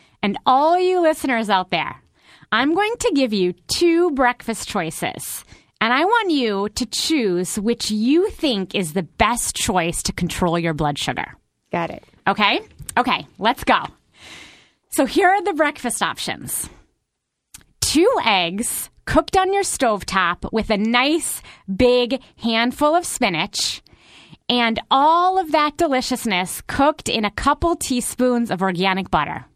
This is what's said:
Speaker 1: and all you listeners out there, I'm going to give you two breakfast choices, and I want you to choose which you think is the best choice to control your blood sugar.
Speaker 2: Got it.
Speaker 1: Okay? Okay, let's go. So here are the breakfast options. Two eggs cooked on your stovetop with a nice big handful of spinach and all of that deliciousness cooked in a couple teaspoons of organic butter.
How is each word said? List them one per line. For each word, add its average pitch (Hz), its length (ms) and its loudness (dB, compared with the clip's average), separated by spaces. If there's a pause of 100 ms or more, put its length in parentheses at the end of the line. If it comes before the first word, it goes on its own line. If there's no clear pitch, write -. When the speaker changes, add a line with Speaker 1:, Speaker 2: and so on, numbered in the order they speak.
(220)
Speaker 1:
and 202 240 -2
all 294 340 4
you 370 200 2
listeners 269 500 0
out 185 200 2
there, - 320 -4 (500)
I'm 262 220 2
going 415 260 0
to 466 140 0
give 262 200 2
you 180 200 2 (140)
two 339 440 2
breakfast 247 580 -2
choices, - 760 -6 (380)
and 226 120 2
I 294 120 2
want 427 260 2
you 214 380 0
to 233 160 -6
choose 202 760 -2
which 214 320 -2
you 269 380 2
think 208 440 -2
is 165 200 -2
the 190 100 0
best - 520 -2
choice 175 480 -2
to - 100 -4
control 175 440 0
your 165 160 -2
blood 147 240 -2
sugar. - 380 -6 (360)
Speaker 2:
Got 170 180 -4
it. - 140 -14 (240)
Speaker 1:
Okay? 220 340 2 (360)
Okay, 233 300 -2 (120)
let's 214 260 -2
go. 190 180 2 (1080)
So 285 140 2
here 349 220 2
are 392 160 2
the 370 100 -2
breakfast 285 480 -2
options. - 680 -6 (1120)
Two 349 280 4 (140)
eggs 190 680 -2 (160)
cooked - 300 2
on 381 180 4
your 403 100 2
stovetop 190 880 -2
with 214 160 -2
a 214 80 2
nice 247 640 0 (340)
big 247 460 2 (160)
handful 240 580 2
of 349 100 0
spinach - 760 -2 (680)
and 233 320 0 (100)
all 339 480 4
of 330 140 -2
that 302 260 0
deliciousness 254 840 -2
cooked - 480 0
in 220 160 -2
a 202 60 -2
couple 330 440 0
teaspoons 240 760 -2
of 180 120 -2
organic 190 500 0
butter. 151 340 -2 (100)